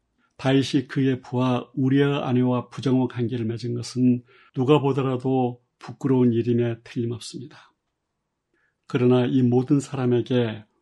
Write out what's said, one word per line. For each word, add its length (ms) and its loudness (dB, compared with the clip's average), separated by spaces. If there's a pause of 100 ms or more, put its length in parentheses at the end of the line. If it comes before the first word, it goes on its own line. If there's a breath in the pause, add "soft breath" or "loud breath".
(360)
다윗이 520 0
그의 340 0
부하 520 -2
우리아의 480 2
아내와 460 0
부정한 400 0
관계를 380 -4
맺은 280 -6
것은 480 0 (320 soft breath)
누가 260 4
보더라도 800 -2 (180)
부끄러운 540 0
일임에 520 0
틀림없습니다. 880 -10 (1120)
그러나 380 2
이 180 2
모든 380 2
사람에게 840 -2 (180)